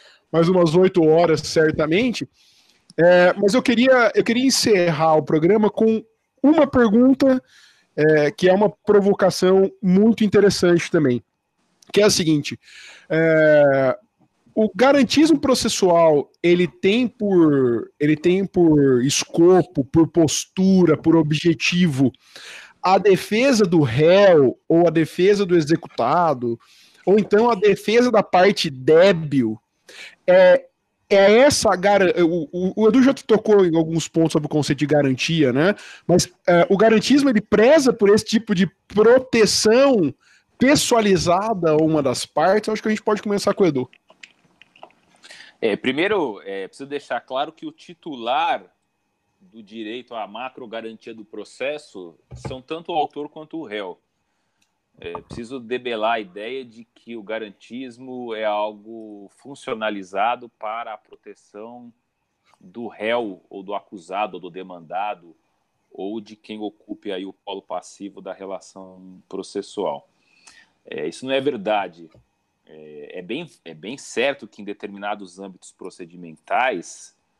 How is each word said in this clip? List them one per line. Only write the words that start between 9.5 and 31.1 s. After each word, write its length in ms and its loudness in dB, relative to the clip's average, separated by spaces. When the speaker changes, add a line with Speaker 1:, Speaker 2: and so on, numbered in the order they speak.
Speaker 1:
muito 420 2
interessante 680 2
também, 340 -2
que 80 2
é 40 4
a 40 4
seguinte, 500 -2
é, 880 2
o 200 0
garantismo 640 2
processual, 920 0
ele 260 2
tem 400 -2
por, 920 0
ele 160 0
tem 280 0
por 640 2
escopo, 800 0
por 220 2
postura, 880 0
por 180 2
objetivo, 960 0
a 160 2
defesa 680 0
do 200 2
réu 840 4
ou 200 2
a 20 2
defesa 560 0
do 100 0
executado, 1040 -2
ou 140 2
então 280 2
a 60 0
defesa 580 0
da 120 2
parte 480 0
débil, 880 2
é, 400 4
é 300 4